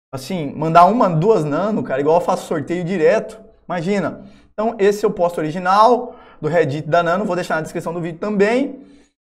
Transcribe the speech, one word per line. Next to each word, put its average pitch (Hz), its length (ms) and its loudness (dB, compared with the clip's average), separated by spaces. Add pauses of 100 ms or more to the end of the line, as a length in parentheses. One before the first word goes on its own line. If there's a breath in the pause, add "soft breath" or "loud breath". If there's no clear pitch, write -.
(120)
Assim, 147 440 -6
mandar 160 300 4
uma, 214 220 4
duas 170 360 2
nano, 165 400 -2
cara, 131 180 -4
igual 151 160 4
eu 175 80 0
faço 185 220 -2
sorteio 170 360 -4
direto. 185 560 0 (300)
Imagina. 180 560 -4 (280 loud breath)
Então, 226 260 -2
esse 202 260 2
é - 20 0
o 190 40 0
post 175 280 -2
original 185 760 2 (260 loud breath)
do 156 60 -4
Reddit 156 400 0
da 170 160 4
Nano. 180 220 0
Vou 180 100 -4
deixar 175 200 -4
na 160 60 -2
descrição 165 320 -8
do 175 80 -8
vídeo 165 180 -8
também. 214 640 -2 (420 loud breath)